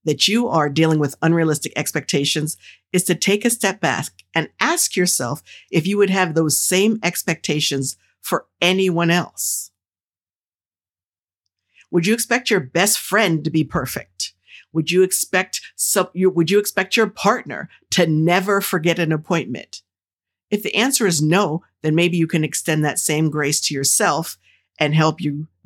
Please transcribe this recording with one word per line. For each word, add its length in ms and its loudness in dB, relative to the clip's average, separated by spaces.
that 240 0
you 200 0
are 220 2
dealing 300 2
with 220 -2
unrealistic 540 0
expectations 840 -2
is 140 2
to 100 0
take 280 0
a 60 0
step 320 -2
back 420 -4
and 160 -2
ask 360 -2
yourself 460 -2
if 160 2
you 100 0
would 120 4
have 240 0
those 260 2
same 440 2
expectations 920 -2
for 240 -4
anyone 480 2
else. 640 -4
Would 140 2
you 80 2
expect 360 -2
your 100 2
best 400 0
friend 440 0
to 60 -4
be 140 2
perfect? 680 -8
Would 200 -2
you 120 4
expect 580 -2
some, 380 0
you, 160 2
would 200 2
you 100 4
expect 380 -2
your 120 2
partner 600 -4
to 160 2
never 540 2
forget 380 -2
an 120 0
appointment? 720 -4
If 140 -2
the 120 -4
answer 300 2
is 160 0
no, 420 2
then 140 0
maybe 220 2
you 100 2
can 160 0
extend 420 -2
that 140 -2
same 300 0
grace 320 -2
to 120 -4
yourself 640 -2
and 160 0
help 260 2
you 260 -4